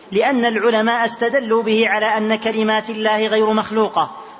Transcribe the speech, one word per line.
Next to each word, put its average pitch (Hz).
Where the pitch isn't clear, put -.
لأن 233
العلماء 233
استدلوا 233
به 220
على 208
أن 220
كلمات 220
الله 220
غير 220
مخلوقة، 208